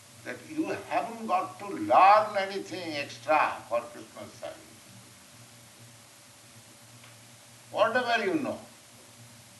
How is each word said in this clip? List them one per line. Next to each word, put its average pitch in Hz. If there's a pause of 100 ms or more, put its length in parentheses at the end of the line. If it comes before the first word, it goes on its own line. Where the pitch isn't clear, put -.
(240)
that 123 (120)
you 151 (120)
haven't 220
got 185
to 202
learn 190
anything 185
extra 143 (120)
for 117
Krishna's -
service. - (3250)
Whatever 226
you 180
know, 113 (1000)